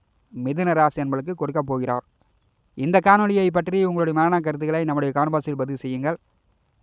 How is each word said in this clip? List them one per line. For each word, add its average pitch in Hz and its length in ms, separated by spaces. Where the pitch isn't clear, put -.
மிதுன 151 400
ராசி 151 280
என்பவர்களுக்கு 139 320
கொடுக்கப் 147 340
போகிறார். 127 380
இந்த 170 300
காணொளியை 202 480
பற்றி 180 320
உங்களுடைய 170 360
மரண 170 200
கருத்துக்களை 156 440
நம்முடைய 143 320
காமெண்ட் 151 200
பாக்ஸில் 143 260
பதிவு 135 160
செய்யுங்கள். 135 400